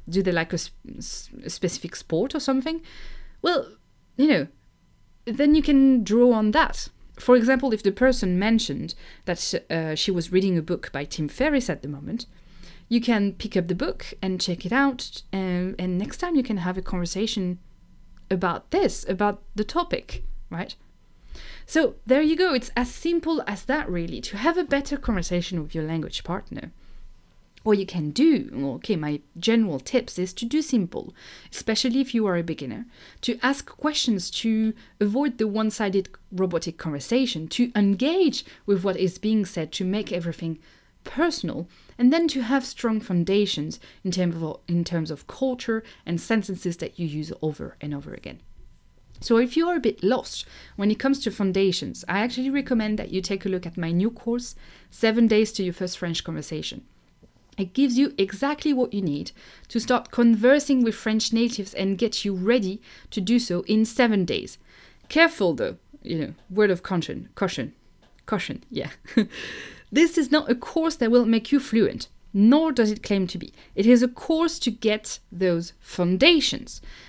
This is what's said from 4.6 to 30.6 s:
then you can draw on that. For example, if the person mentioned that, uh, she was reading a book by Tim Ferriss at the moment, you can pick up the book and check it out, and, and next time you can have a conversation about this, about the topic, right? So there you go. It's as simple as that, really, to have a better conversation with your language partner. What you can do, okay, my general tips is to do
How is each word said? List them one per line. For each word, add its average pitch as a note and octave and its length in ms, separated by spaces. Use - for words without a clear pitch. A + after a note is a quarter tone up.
then C#4+ 320
you D4+ 60
can C4+ 420
draw A#3+ 280
on G#3+ 200
that. - 360
For B3 160
example, B3+ 380
if G#3+ 100
the G3+ 80
person G3+ 480
mentioned G3+ 560
that, - 300
uh, D#3+ 260
she G3 160
was E3+ 180
reading F#3 260
a D#3+ 60
book E3+ 300
by C#3+ 120
Tim D3+ 240
Ferriss - 400
at D#3 140
the C#3+ 60
moment, D3+ 380
you A#3 120
can G3+ 320
pick - 240
up F3 100
the - 80
book - 480
and F#3+ 180
check F3 240
it F#3 80
out, C4+ 500
and, F#3 440
and F3+ 220
next A#3 200
time F4 180
you B3+ 80
can G#3 140
have F3+ 200
a F#3 40
conversation F3+ 760
about F#3 400
this, F4 380
about G#3 340
the G#3+ 80
topic, - 580
right? E3+ 260
So D#4 300
there C4+ 160
you D#4 140
go. F4 180
It's A#3+ 220
as B3 120
simple E4 600
as G3+ 160
that, C#4 260
really, E3+ 300
to - 160
have D#4 200
a F4+ 60
better C#4 340
conversation F3 640
with D3 120
your D#3+ 80
language D#3+ 400
partner. - 480
What G#3+ 140
you F#3 80
can D3+ 240
do, C#4 380
okay, - 180
my D3 260
general G#3 440
tips - 360
is F3+ 180
to - 100
do D4 180